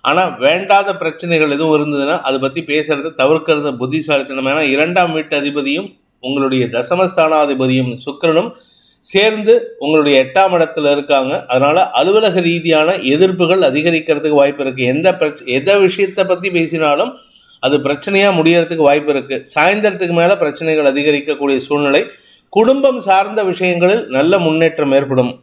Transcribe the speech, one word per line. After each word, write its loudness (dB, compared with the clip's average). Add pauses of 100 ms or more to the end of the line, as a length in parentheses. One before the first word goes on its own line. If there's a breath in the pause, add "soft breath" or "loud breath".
ஆனா 0
வேண்டாத 0
பிரச்சனைகள் -2
எதுவும் 0
இருந்ததுன்னா -2
அதை -2
பத்தி -4
பேசுறது -4
தவிர்க்கிறது 0
புத்திசாலித்தனம். -4
ஏன்னா 0
இரண்டாம் 0
வீட்டு -4
அதிபதியும் -6 (240)
உங்களுடைய -2
தசமஸ்தானாதிபதியும் 0
சுக்கிரனும் 0 (480 soft breath)
சேர்ந்து 0
உங்களுடைய 2
எட்டாம் 0
இடத்துல 0
இருக்காங்க. -2
அதனால 2
அலுவலக 2
ரீதியான 0
எதிர்ப்புகள் 0
அதிகரிக்கிறதுக்கு 0
வாய்ப்பு 2
இருக்கு. -6
எந்த 0
பிரச்ச-, -4
எந்த 0
விஷயத்தை 0
பத்தி -2
பேசினாலும் -2 (460 soft breath)
அது 2
பிரச்சனையா 0
முடியறதுக்கு 2
வாய்ப்பு 2
இருக்கு. -6
சாயந்தரத்துக்கு 0
மேல 2
பிரச்சனைகள் 0
அதிகரிக்கக்கூடிய 0
சூழ்நிலை. 0 (440 loud breath)
குடும்பம் 2
சார்ந்த 0
விஷயங்களில் 0
நல்ல 2
முன்னேற்றம் 0
ஏற்படும். 0